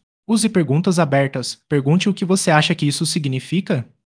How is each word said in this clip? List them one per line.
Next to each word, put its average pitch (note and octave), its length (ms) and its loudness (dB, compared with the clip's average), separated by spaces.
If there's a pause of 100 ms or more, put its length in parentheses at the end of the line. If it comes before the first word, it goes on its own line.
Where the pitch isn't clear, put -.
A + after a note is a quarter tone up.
(280)
Use A3 220 2
perguntas E3 480 0
abertas. C#3 680 -2
Pergunte D3+ 440 2
o - 20 2
que F#3 140 -4
você F#3+ 240 0
acha D3+ 240 4
que D#3 100 -2
isso D3 220 0
significa, C#3+ 800 -4 (280)